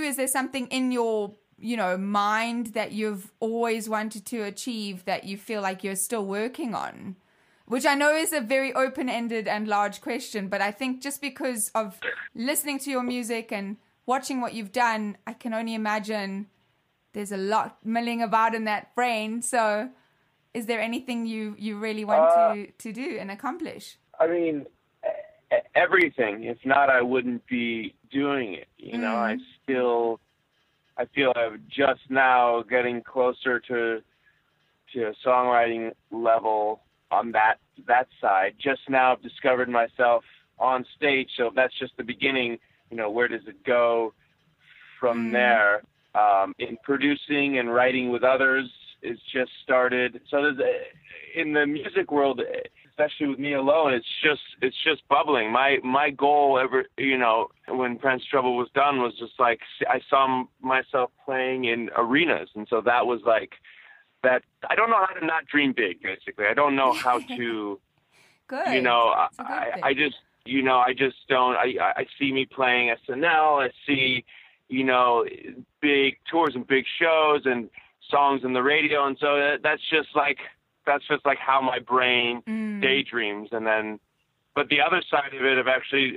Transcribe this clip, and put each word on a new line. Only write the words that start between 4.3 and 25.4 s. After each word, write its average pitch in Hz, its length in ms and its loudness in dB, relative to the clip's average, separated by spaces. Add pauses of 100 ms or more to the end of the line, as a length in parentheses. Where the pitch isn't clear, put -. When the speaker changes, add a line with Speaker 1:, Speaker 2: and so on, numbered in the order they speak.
Speaker 1:
achieve 202 640 -8
that - 180 -4
you 196 140 -8
feel 208 240 -8
like 190 200 -6
you're 196 140 -6
still 214 300 -4
working 220 480 -6
on? 71 420 -10 (500)
Which 262 200 -2
I 285 80 4
know 294 200 4
is 320 200 0
a 294 80 -2
very 269 320 0
open-ended 233 720 -2
and 214 180 -4
large 208 360 -2
question, 233 460 -6
but 196 120 -4
I 202 100 0
think 254 300 -6
just 277 220 -8
because 262 520 -6
of 214 240 -6 (360)
listening 277 460 -4
to 285 100 -8
your 254 120 -2
music 233 480 -6
and 202 280 -8 (260)
watching 262 380 -4
what 233 100 -6
you've 208 200 -10
done, 220 440 -2 (100)
I 226 60 -10
can 226 220 -10
only 226 200 -6
imagine 208 720 -6 (680)
there's 208 180 -8
a 196 60 -6
lot 208 440 -2
milling 233 380 -4
about 226 340 2
in 220 100 -4
that 214 300 -6
brain. 226 460 -2
So 220 480 0 (640)
is 226 140 -8
there 226 140 -2
anything 233 440 -6
you, 220 340 -8
you 208 200 -6
really 214 260 -6
want 165 260 4
Speaker 2:
Uh, 170 240 4
Speaker 1:
to, 208 180 -10
to - 200 -14
do 254 260 -8
and 190 120 -10
accomplish? 285 640 -12 (240)
Speaker 2:
I 160 60 2
mean, 165 400 -2 (380)
e-, - 40 -4 (480)